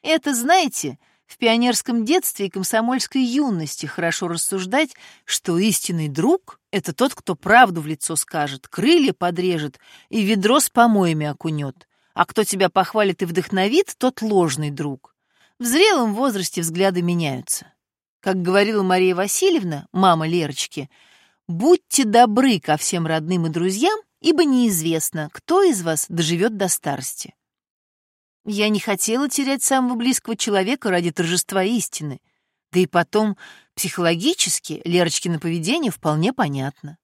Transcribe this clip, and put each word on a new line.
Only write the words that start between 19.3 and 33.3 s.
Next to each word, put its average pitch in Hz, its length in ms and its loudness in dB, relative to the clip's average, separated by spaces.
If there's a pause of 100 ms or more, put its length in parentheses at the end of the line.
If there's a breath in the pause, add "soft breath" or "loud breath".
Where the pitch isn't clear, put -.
мама 175 340 4
Лерочки, 156 640 -4 (560 soft breath)
«Будьте 262 580 -2
добры 233 540 4
ко 151 180 0
всем 165 300 -4
родным 160 400 -2
и 160 40 -2
друзьям, 190 480 0 (220)
ибо 330 240 2
неизвестно, 165 880 0
кто 370 300 0
из 262 200 2
вас 165 260 -2
доживёт 170 480 -2
до 190 120 -2
старости». - 680 -6 (1120)
Я 208 260 0
не 208 100 2
хотела 233 480 -2
терять 269 340 -2
самого 254 320 0
близкого 233 420 -2
человека 208 540 0
ради 175 220 0
торжества 180 500 -2
истины. 185 580 -4 (520)
Да 180 80 2
и 180 60 4
потом, 208 500 0 (380 loud breath)